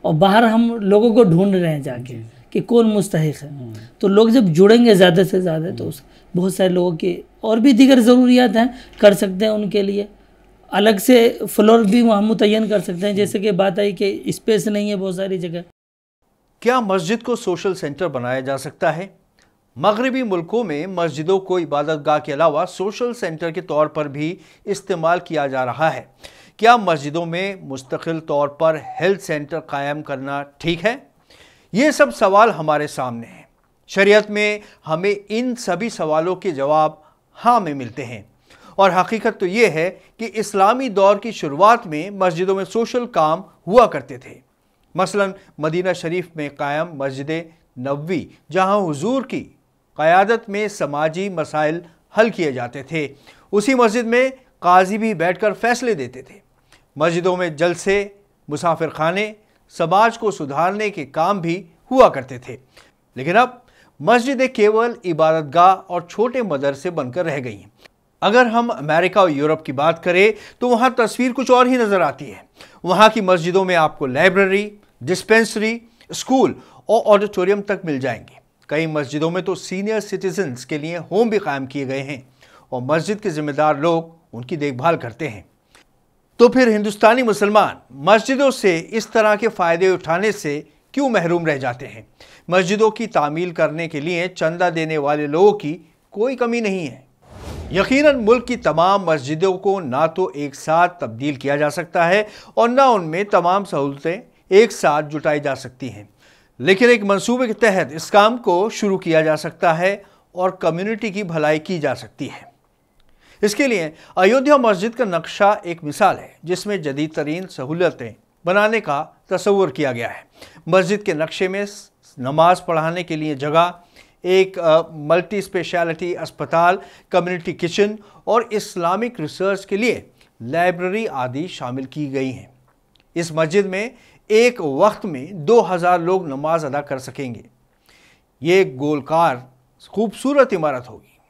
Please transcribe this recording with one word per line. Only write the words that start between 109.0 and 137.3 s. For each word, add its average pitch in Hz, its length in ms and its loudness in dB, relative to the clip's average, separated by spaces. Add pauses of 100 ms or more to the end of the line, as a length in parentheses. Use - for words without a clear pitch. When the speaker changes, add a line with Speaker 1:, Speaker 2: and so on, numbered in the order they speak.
Speaker 3:
जा 156 160 2
सकता 170 360 -2
है 190 280 -2 (340)
और 185 260 -2
कम्युनिटी 196 500 -4
की 208 140 -6
भलाई 156 340 -2
की 185 200 -6
जा 139 160 -2
सकती 123 320 -14
है। - 220 -18 (920)
इसके 214 260 0
लिए 170 240 -2 (260)
अयोध्या 262 420 4
मस्जिद 226 360 0
का 247 120 -2
नक्शा 190 460 0 (120)
एक 170 180 -10
मिसाल 147 340 0
है, - 280 -20
जिसमें 180 360 -4
जदीद 151 340 -4
तरीन 160 320 -6
सहूलतें 151 640 -4 (320)
बनाने 208 360 2
का 147 200 -4 (280)
तसव्वुर 190 420 2
किया 139 200 -4
गया 120 180 -6
है। - 160 -16 (440)
मस्जिद 190 340 2
के 190 100 -2
नक्शे 160 340 -4
में 196 180 -6
स-, - 260 -20 (260)
नमाज 160 440 2
पढ़ाने 165 420 -2
के 165 120 -6
लिए 156 220 -4
जगह, 160 360 0 (500)
एक, 185 360 2
अ, 165 320 4
मल्टी 170 500 -2
स्पेशलिटी 170 720 -4
अस्पताल, 165 640 0 (320)
कम्युनिटी 175 440 -2
किचन 202 420 -2 (300)
और 226 260 0
इस्लामिक 202 640 -4
रिसर्च 190 460 -4
के 196 120 -4
लिए 214 320 -4 (300)
लाइब्रेरी 180 640 -2
आदि 135 440 -6
शामिल 131 380 -10
की 147 220 -8
गई 131 220 -4
हैं। 127 180 -16 (640)
इस 170 160 -4
मस्जिद 160 360 0
में 202 280 -6 (340)
एक 240 320 4
वक्त 170 440 0
में 156 400 -10
दो 226 160 6
हज़ार 175 400 0
लोग 180 280 -2
नमाज 156 360 -2
अदा 143 160 -4
कर 135 180 -8
सकेंगे। 123 440 -12 (960)